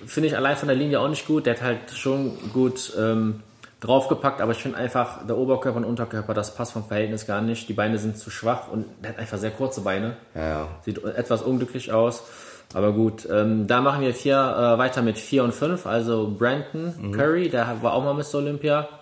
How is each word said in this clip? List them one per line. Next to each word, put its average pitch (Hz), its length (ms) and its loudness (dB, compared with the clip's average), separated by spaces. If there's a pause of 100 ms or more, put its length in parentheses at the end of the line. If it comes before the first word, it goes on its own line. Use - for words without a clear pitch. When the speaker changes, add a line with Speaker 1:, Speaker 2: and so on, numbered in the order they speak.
Speaker 1:
finde 151 220 0
ich 147 80 0
allein 139 200 2
von 147 120 -2
der 131 80 4
Linie 143 240 2
auch 135 80 2
nicht 151 180 -4
gut. 151 200 2
Der 120 80 4
hat 117 80 -4
halt 120 320 -2
schon 135 420 -2 (160)
gut, 127 460 0
ähm, 110 440 2 (380)
draufgepackt, 135 600 2
aber 110 120 2
ich 113 60 -2
finde - 200 -6
einfach, 120 480 -2
der 113 100 0
Oberkörper 123 400 2
und 117 80 -2
Unterkörper, 110 480 -4
das 104 220 -2
passt 117 180 -6
vom 107 120 -6
Verhältnis 107 420 -2
gar 110 160 -2
nicht. 113 260 -2
Die 110 60 -4
Beine 107 240 2
sind 110 180 -2
zu - 140 -10
schwach 117 420 -2
und 110 140 -4 (160)
der 107 80 -8
hat - 80 -10
einfach 110 200 -6
sehr 107 120 -2
kurze 127 320 -4
Beine. 101 340 -2 (180)
Speaker 2:
Ja, 80 140 -4
ja. 78 200 -4 (160)
Speaker 1:
Sieht - 200 -6
etwas 113 380 -2
unglücklich 123 500 -2
aus. 113 300 2 (520)
Aber 101 180 4
gut, 110 380 0
ähm, 107 360 4
da 120 160 4
machen 139 180 2
wir 131 140 2
vier, 135 220 2
äh, 120 420 4
weiter 131 240 2
mit 110 160 2
vier 131 260 2
und 120 80 2
fünf. 170 340 -2
Also 110 520 0
Brandon 147 600 0
Speaker 2:
Mhm. 101 140 -4
Speaker 1:
Curry, 156 380 2
der 117 320 0
war 120 100 2
auch 127 100 2
mal 143 120 0
Mister 143 240 -4
Olympia, 147 500 0 (120)